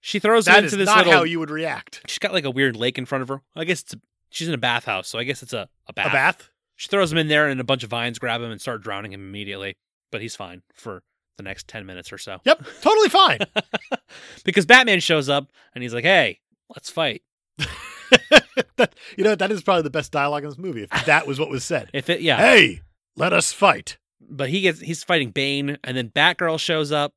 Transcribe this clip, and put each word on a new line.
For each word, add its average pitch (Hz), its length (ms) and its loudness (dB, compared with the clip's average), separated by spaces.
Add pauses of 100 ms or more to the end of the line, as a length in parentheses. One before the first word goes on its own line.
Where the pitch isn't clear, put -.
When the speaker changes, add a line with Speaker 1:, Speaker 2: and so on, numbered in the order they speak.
Speaker 1:
She - 140 -6
throws 214 300 2
him 180 60 8
Speaker 2:
that 208 100 8
Speaker 1:
into 156 100 -2
Speaker 2:
is 196 40 -2
Speaker 1:
this 190 80 2
Speaker 2:
not 214 120 6
Speaker 1:
little 175 140 6
Speaker 2:
how 180 100 6
you 165 160 -2
would 156 120 -6
react. 156 580 -8
Speaker 1:
She's - 100 -10
got, 196 140 -4
like, 170 120 -2
a 139 60 -2
weird 127 260 2
lake 123 220 -2
in 127 80 -8
front 131 160 -4
of 123 60 -10
her. 135 120 -8 (140)
I 160 100 -10
guess 170 180 -4
it's - 120 -16
a, 110 60 -18 (300)
she's 165 180 -8
in 160 60 -2
a 127 40 -6
bathhouse, 117 500 -2
so - 100 -10
I 120 60 -6
guess 131 200 -8
it's - 80 -14
a, 104 160 -8 (180)
a - 60 -20
bath. - 160 -4
Speaker 2:
A - 20 -2
bath? 135 400 0 (240)
Speaker 1:
She - 140 -16
throws 185 240 0
him 165 60 0
in 156 100 0
there, 151 200 4
and 131 120 -4
a 127 40 -6
bunch 127 200 -2
of 104 60 -14
vines 117 280 -6
grab 117 240 -4
him 117 80 -10
and 104 100 -12
start 113 220 -10
drowning 101 300 -10
him 98 100 -16
immediately. 98 540 -12 (340)
But 104 100 -10
he's 113 140 -12
fine 92 280 -16 (120)
for 95 280 -16 (340)
the 101 80 -18
next 98 240 -14
ten 104 180 -14
minutes 90 260 -16
or 98 60 -18
so. 95 260 -14
Speaker 2:
Yep, 294 200 2 (180)
totally 427 260 4
fine. 359 300 4 (160)
Speaker 1:
<laughs> - 920 -10
Because 185 220 2
Batman 233 340 6
shows 151 280 0
up, 143 220 -2 (240)
and 123 80 -10
he's 117 120 -6
like, 120 100 -4
"Hey, 156 360 4 (280)
let's - 220 -18
fight." 143 320 -4 (360)
Speaker 2:
<laughs> 156 40 -6 (1120)
That, - 180 2 (220)
you 190 80 -2
know, 214 100 4
that 190 160 -2
is 190 120 -4
probably 180 200 2
the 147 80 -4
best 147 220 -6
dialogue 143 320 -2
in 147 60 -10
this 131 80 -16
movie, 156 240 -10
if 101 80 -12 (160)
that 156 200 4
was 139 120 -6
what 156 120 -2
was 131 140 -6
said. - 260 -4
Speaker 1:
<laughs> - 40 -16
If 139 160 -6
it, 175 100 0
yeah. 147 180 2
Speaker 2:
"Hey, 185 440 6 (340)
let 170 160 0
us 175 200 0
fight." - 460 0 (220)
Speaker 1:
But 135 300 -8
he 190 120 -2
gets, 170 180 0
he's 156 240 -10
fighting 151 260 0
Bane, 139 540 -4
and 131 120 -6
then 120 140 -6
Batgirl 165 480 0
shows 156 340 -2
up. 147 240 -2